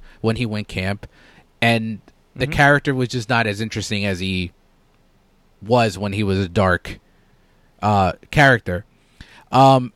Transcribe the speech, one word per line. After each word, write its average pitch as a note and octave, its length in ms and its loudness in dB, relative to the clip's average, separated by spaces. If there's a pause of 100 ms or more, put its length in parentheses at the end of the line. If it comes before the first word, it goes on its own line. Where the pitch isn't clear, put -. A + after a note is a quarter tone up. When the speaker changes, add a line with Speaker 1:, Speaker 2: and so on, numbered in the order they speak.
(200)
Speaker 1:
when A2 160 -2
he A#2+ 100 -6
went G#2+ 220 -8
camp, G2 400 -8 (540)
and A#2 380 0 (360)
the B2+ 100 -4
Speaker 2:
Mm-hmm. D3 80 -4
Speaker 1:
character C#3+ 400 2
was B2+ 160 -2
just A#2 200 -6
not A#2 180 0
as G2+ 140 -4
interesting G#2 440 -6
as F#2+ 140 -4
he F#2 320 -4 (1120)
was A2 360 0
when G2 160 -6
he G#2+ 100 -2
was F#2+ 160 0
a G2 100 -2
dark, F2+ 500 0 (840)
uh, G2 320 2 (160)
character. A#2 560 2 (680)
Um, C3 440 6